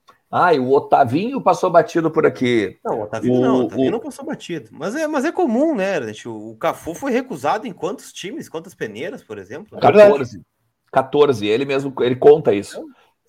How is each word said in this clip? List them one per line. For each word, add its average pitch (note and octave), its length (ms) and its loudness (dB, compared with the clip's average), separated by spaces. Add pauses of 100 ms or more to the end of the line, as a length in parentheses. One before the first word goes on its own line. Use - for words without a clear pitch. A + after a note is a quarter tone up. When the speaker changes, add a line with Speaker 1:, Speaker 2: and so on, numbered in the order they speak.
(300)
Speaker 1:
Ah, E3 240 2
e C#3 60 2
o B2+ 120 -2
Otavinho D3 680 2
passou F3+ 280 0
batido E3 400 2
por D#3 160 0
aqui. B2 580 0
Speaker 2:
Não, D#3+ 160 -4
o G#2+ 40 -6
Otavinho A#2+ 340 -2
Speaker 1:
O, B2 40 2
Speaker 2:
não, B2+ 160 2
o - 80 2
Otavinho C3 240 -2
Speaker 1:
o - 20 0
Speaker 2:
não A3 80 -4
passou C#4+ 260 -14
batido. E3 460 -10
Mas D#3 240 -10
é, D#4+ 120 -4
mas D4 180 -4
é E4+ 60 -2
comum, D#4 440 -2
né, F#3+ 200 -4
Ernest? A2+ 320 -8
O, A2 240 -12
o A2 60 -20
Cafu - 380 -6
foi C#4 160 -6
recusado G#3+ 560 -4
em F3+ 60 -12
quantos - 400 -10
times? A#3+ 340 -14
Quantas E3+ 260 -14
peneiras, C3+ 500 -12
por G#2+ 140 -16
exemplo? A2 400 -16
Speaker 3:
É G2+ 40 -6
verdade. G3+ 320 8
Speaker 1:
Quatorze. A2+ 280 -4 (500)
Quatorze, C3+ 560 2
ele A#2 180 0
mesmo, C#3 360 -4
ele B2+ 140 2
conta C#3+ 380 6
isso. G2+ 260 -4
Speaker 2:
Então, D#4 100 -14 (400)